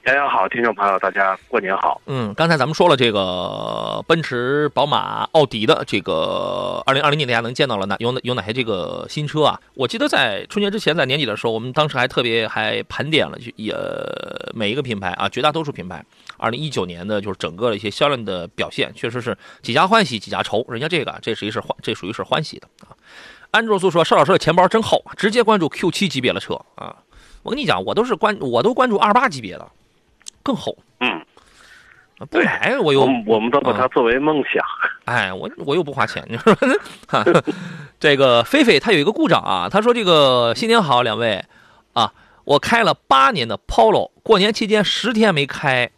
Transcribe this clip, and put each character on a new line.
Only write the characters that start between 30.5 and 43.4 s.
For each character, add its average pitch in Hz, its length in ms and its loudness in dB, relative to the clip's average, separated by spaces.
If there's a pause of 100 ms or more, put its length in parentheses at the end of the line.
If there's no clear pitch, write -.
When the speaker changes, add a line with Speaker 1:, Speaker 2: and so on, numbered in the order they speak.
Speaker 2:
厚。 - 220 -8 (220)
Speaker 1:
嗯。 185 260 -4 (1040)
Speaker 2:
不 - 80 0
来 - 400 0
我 165 140 2
又， 139 80 6
Speaker 1:
对， 131 60 6
我 131 40 4
们， 120 160 -2
我 110 140 4
们 117 100 -2
都 139 120 4
把 123 100 0
它 127 160 0
作 139 140 2
为 117 160 4
梦 147 260 2
想。 - 180 -2 (440)
Speaker 2:
啊。 - 100 -2
哎， 98 160 0
我， 95 240 -8
我 147 180 -2
又 180 80 2
不 147 80 -6
花 131 160 0
钱， - 220 -8
你 117 80 -8
说， 208 180 4 (260)
<laughs> - 280 -20
哈， 143 160 0 (720)
这 147 160 4
个 127 300 6
菲 294 180 2
菲 214 160 6
她 226 140 2
有 175 60 4
一 143 40 2
个 156 80 2
故 311 160 0
障 156 140 4
啊， 90 300 -2
她 185 100 2
说 233 140 2
：“这 233 100 0
个 131 500 6
新 226 140 -2
年 226 140 4
好， 135 180 4
两 110 180 -2
位 110 240 0 (520)
啊， 110 180 2 (320)
我 143 140 4
开 233 240 2
了 175 100 4
八 269 380 2
年 139 180 -2